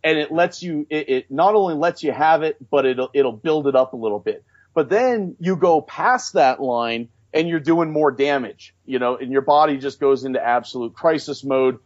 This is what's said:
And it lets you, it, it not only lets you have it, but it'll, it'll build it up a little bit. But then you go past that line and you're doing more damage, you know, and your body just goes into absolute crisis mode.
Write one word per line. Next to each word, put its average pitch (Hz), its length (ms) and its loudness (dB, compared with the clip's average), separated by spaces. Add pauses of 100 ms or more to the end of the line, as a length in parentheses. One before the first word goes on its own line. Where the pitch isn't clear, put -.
And 156 160 0
it 147 140 -4
lets 175 300 -2
you, 156 280 -6
it, - 180 -4
it 131 220 -2
not 170 240 2
only 190 200 2
lets 170 280 -2
you 147 100 -2
have 156 300 2
it, 156 140 -4 (140)
but 139 160 2
it'll, 127 280 -2
it'll 131 180 2
build 151 340 -2
it 135 100 0
up 131 160 2
a 135 40 -14
little 110 240 -4
bit. - 240 -6 (300)
But 147 140 0
then 220 520 0
you 180 160 -2
go 165 240 4
past 226 540 -2
that 139 280 4
line 117 460 -2 (260)
and 165 140 0
you're 165 120 -2
doing 160 300 2
more 151 220 2
damage, 135 600 -2 (120)
you 131 120 -4
know, 123 180 -2
and 127 160 -10
your 135 100 2
body 147 340 4
just 135 240 -8
goes 139 240 2
into 127 180 -4
absolute 120 520 -4
crisis 151 500 -2
mode. 131 420 0